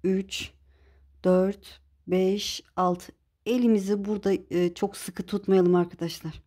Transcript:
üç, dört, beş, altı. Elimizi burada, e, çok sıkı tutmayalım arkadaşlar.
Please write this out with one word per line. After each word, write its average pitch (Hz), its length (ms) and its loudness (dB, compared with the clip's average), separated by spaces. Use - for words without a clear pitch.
üç, 190 480 -4
dört, 185 580 0
beş, 185 560 -2
altı. 180 360 -2
Elimizi 208 600 2
burada, 202 280 -2
e, 175 220 0
çok - 240 -4
sıkı - 260 -10
tutmayalım 190 520 2
arkadaşlar. 170 720 -4